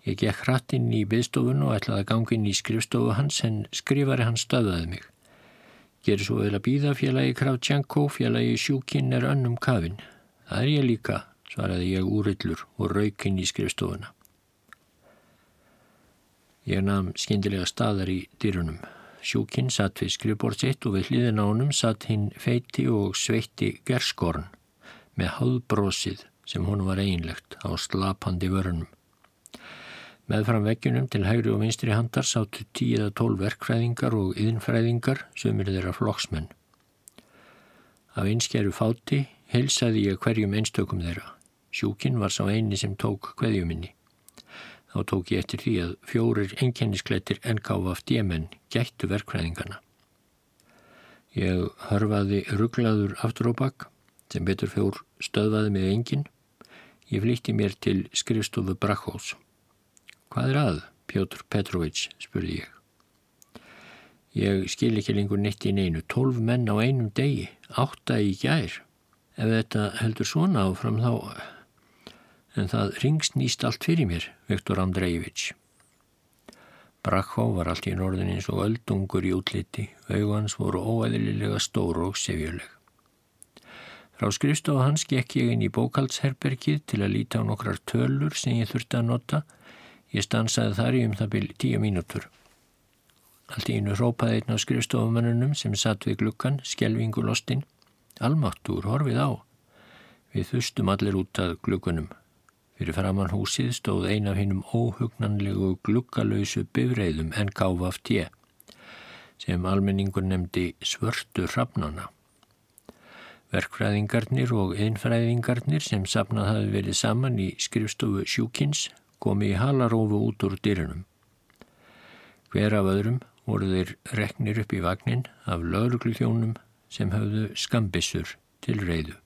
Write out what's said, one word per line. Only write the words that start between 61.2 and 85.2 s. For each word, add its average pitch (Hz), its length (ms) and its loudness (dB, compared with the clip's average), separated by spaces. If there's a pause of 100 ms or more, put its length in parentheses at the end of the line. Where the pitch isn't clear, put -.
Petrovich?" 90 680 -2
spurði 87 460 -6
ég. - 80 -18 (1600)
"Ég 98 360 2
skil 117 280 2
ekki 104 160 0
lengur 101 240 2
neitt 104 280 0
í 98 100 2
neinu. 90 320 2
Tólf 127 320 2
menn 117 320 2
á 104 80 2
einum 120 320 2
degi, 131 380 0 (200)
átta - 500 0
í 104 200 2
gær. 127 420 0 (540)
Ef 110 160 0
þetta 107 480 0
heldur 110 260 -2
svona 156 460 2
áfram 110 320 0
þá," 117 320 -2 (1200)
en 98 160 0
það 104 300 0
hringsnýst 131 640 0
allt 120 160 -4
fyrir 165 260 2
mér, 82 200 -4 (180)
Viktor 98 320 0
Andrejevich. 92 720 -2 (1500)
Brakhó 110 480 2
var 85 160 0
allt 85 160 -4
í 95 80 -2
einu 92 140 -2
orðinn 95 260 0
eins 95 160 -4
og 98 140 0
öldungur 98 640 0
í 92 80 2
útliti, 95 560 -4 (180)
augu 104 240 0
hans 107 240 -2
voru 92 240 -2
óeðlilega 107 800 0
stór 87 460 -2
og 98 100 -6
syfjuleg. 85 480 -4 (1500)
Frá 104 160 0
skrifstofu 143 480 0
hans 143 260 2
gekk 127 300 0